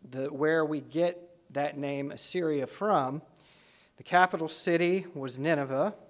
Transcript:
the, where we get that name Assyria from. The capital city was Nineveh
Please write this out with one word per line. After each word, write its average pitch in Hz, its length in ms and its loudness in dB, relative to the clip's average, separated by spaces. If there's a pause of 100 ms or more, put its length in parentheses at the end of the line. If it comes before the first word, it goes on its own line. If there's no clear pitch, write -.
(100)
the, 131 160 -6
where 156 400 2
we 151 140 -2
get 170 440 -2 (280)
that 143 260 -2
name 139 320 -4
Assyria 156 560 -2
from. 156 560 0 (760)
The - 60 -20
capital 180 460 4
city 175 680 2
was 131 240 -6
Nineveh 147 560 0 (160)